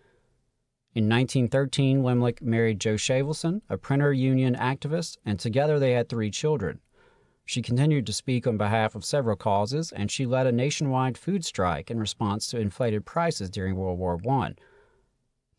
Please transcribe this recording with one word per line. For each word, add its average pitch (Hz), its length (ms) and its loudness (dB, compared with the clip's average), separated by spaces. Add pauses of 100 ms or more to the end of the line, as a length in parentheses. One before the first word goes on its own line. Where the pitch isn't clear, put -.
(920)
In 110 140 0
nineteen 123 400 2
thirteen, 135 560 2
Limlick 123 400 0
married 113 380 2
Joe 110 160 0
Shavelson, 147 720 0
a 98 100 -4
printer 143 340 2
union 131 440 2
activist, 143 680 -4
and 101 140 -2
together 139 400 2
they 135 140 4
had 120 160 2
three 110 240 -2
children. 127 480 -2 (640)
She - 180 -4
continued 135 440 2
to 110 60 -4
speak 123 320 -2
on 113 140 2
behalf 107 380 0
of 107 80 -10
several 117 320 0
causes, 110 560 0
and 101 180 -4
she 135 160 -2
led 131 220 2
a 123 40 2
nationwide 131 640 0
food 180 280 -4
strike 87 480 -2
in 113 80 -2
response 104 480 -4
to 123 100 -6
inflated 107 480 -2
prices 160 440 -2
during 95 260 -2
World 92 240 -2
War 90 160 -2
One. 107 400 -2 (1040)